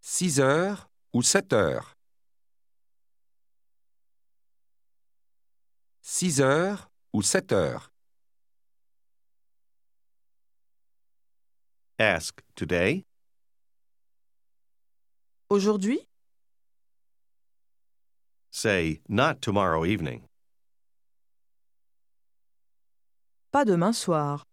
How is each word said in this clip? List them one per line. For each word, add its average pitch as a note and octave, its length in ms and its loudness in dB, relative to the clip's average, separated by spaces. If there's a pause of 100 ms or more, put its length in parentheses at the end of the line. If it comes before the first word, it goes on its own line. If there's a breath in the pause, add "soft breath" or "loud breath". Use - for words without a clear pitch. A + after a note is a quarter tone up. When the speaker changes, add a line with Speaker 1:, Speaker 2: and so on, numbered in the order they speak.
Speaker 1:
Six E3 360 -2
heures E3 480 0 (280)
ou A#2+ 80 2
sept G3 300 2
heures. E2 420 0 (4000)
Six E3 380 -2
heures E3 460 0 (260)
ou G#2 100 -2
sept - 300 0
heures. D#2+ 360 -2 (4000)
Speaker 2:
Ask, F#2+ 440 0 (120)
"Today?" F2+ 500 -2 (2500)
Speaker 3:
Aujourd'hui ? G#3 580 0 (2500)
Speaker 2:
Say, F2 560 -2
"Not C3 340 0
tomorrow F#2 420 0
evening." D#2 420 -6 (3250)
Speaker 3:
Pas C#4+ 120 2
demain F#3+ 300 2
soir. D3 480 -2 (100)